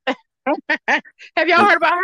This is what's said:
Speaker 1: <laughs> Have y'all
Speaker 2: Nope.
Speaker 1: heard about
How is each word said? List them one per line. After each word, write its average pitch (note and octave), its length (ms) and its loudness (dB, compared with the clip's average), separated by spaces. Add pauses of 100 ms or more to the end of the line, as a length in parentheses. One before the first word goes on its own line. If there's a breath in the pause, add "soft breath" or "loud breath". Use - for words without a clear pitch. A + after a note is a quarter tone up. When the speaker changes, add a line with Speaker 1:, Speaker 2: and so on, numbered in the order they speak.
Speaker 1:
<laughs> - 0 -
Have - 1400 -6
y'all E4+ 100 2
Speaker 2:
Nope. G#4 100 4
Speaker 1:
heard F4 100 2
about E4 260 0